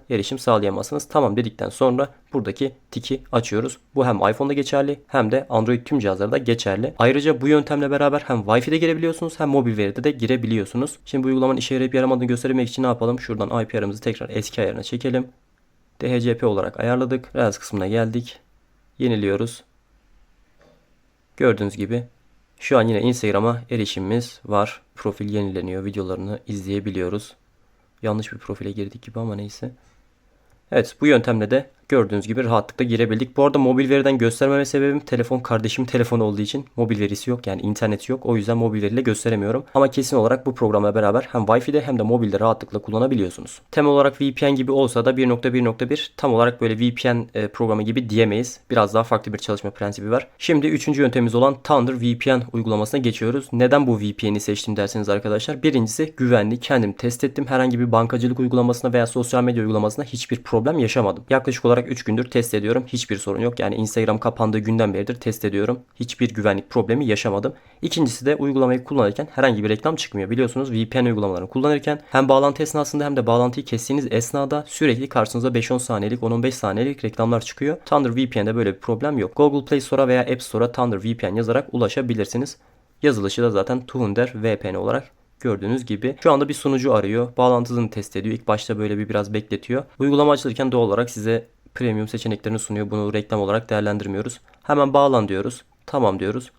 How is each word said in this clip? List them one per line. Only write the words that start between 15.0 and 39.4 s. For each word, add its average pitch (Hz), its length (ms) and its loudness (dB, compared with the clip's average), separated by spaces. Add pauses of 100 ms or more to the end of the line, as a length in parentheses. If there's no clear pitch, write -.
D 127 100 -2
H 123 100 2
C 117 160 0
P 127 80 -2
olarak 95 340 0
ayarladık. 127 560 -2
Reels 117 220 0
kısmına 98 300 -6
geldik. 113 520 -2 (580)
Yeniliyoruz. 113 680 0 (1700)
Gördüğünüz 104 400 0
gibi 113 260 -4 (580)
şu - 160 2
an 113 100 4
yine 107 140 2
Instagram'a 117 680 0
erişimimiz 110 760 -4
var. 104 360 -2 (140)
Profil 104 340 -6
yenileniyor. 95 560 -4
Videolarını 98 640 -6
izleyebiliyoruz. 98 880 -6 (680)
Yanlış 107 320 -4
bir 110 40 -14
profile 101 340 -10
girdik 101 300 -10
gibi 113 180 -12
ama 113 160 -6
neyse. 104 360 -12 (1000)
Evet, - 300 2
bu 147 60 4
yöntemle 117 440 4
de 135 180 0 (200)
gördüğünüz 104 380 2
gibi 117 160 -2
rahatlıkla 117 420 0
girebildik. 117 520 0
Bu 139 80 6
arada 143 120 4
mobil 131 320 2
veriden 139 280 4
göstermeme 135 480 2
sebebim 139 340 0
telefon 123 400 -2
kardeşimin 117 480 -2
telefonu 120 360 2
olduğu 104 180 0
için 139 240 -4 (100)
mobil 113 240 0
verisi 101 300 -2
yok. 123 180 -4
Yani 95 140 -4
interneti 104 500 -2
yok. 127 140 -4
O 117 120 2
yüzden 110 200 0
mobil 110 240 0
veriyle 107 200 0
gösteremiyorum. 113 640 0 (100)